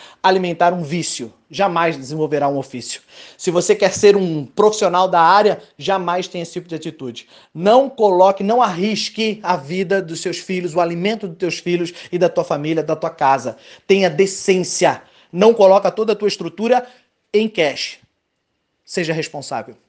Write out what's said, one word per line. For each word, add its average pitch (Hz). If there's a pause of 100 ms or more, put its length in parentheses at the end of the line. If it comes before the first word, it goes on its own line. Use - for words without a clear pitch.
(220)
alimentar 180
um 180
vício, 139 (160)
jamais 170
desenvolverá 143
um 143
ofício. - (380)
Se 185
você 175
quer 190
ser 202
um 160
profissional 190
da 175
área, 185 (160)
jamais 180
tenha 175
esse -
tipo 175
de 165
atitude. 151 (260)
Não 220
coloque, 196
não 220
arrisque 208
a 180
vida 180
dos 160
seus 170
filhos, 180
o 175
alimento 180
dos 165
teus 170
filhos 175 (160)
e 180
da 175
tua 175
família, 156
da 156
tua 165
casa. 135 (300)
Tenha 190
decência. 185 (320)
Não 208
coloca 196
toda 220
a 208
tua 208
estrutura 214 (460)
em 214
cash. 143 (840)
Seja 165
responsável. 135 (120)